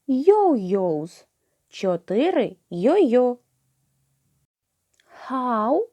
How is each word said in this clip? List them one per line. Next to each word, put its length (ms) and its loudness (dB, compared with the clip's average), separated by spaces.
yo-yos. 1160 0
Чотири 880 -2
йо-йо. 640 2
How 540 -2